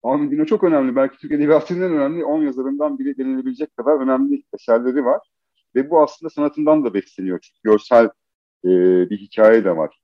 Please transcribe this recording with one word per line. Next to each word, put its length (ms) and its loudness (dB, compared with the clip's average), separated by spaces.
Abidin 280 -2
Dino 140 -2
çok 180 -2
önemli. 320 0
Belki 220 -2
Türk 140 -12
Edebiyatı'nın 500 0
en 100 -2
önemli 340 -2
on 160 -2
yazarından 580 -4
biri 180 -6
denilebilecek 600 -6
kadar 220 0
önemli 440 -2
eserleri 520 -2
var. 160 0
Ve 140 -2
bu 120 4
aslında 280 -4
sanatından 560 0
da 80 -4
besleniyor. 480 -6
Çünkü 220 -20
görsel, 420 4
e, 40 0
bir 80 -8
hikaye 460 4
de 140 -2
var. 260 -6